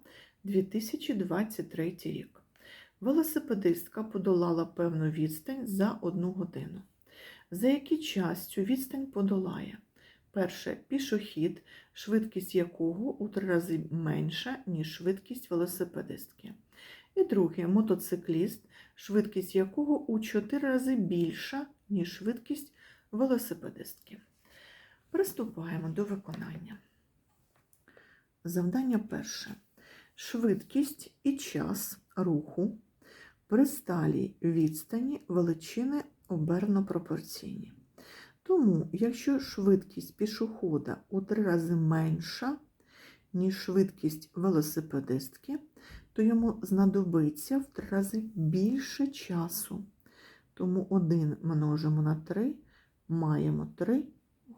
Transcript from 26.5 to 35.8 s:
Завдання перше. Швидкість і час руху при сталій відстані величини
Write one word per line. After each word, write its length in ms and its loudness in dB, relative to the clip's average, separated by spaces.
Завдання 540 0
перше. 560 -6
Швидкість 1080 0
і 140 2
час 640 -4
руху 600 0
при 200 6
сталій 760 0
відстані 840 0
величини 760 0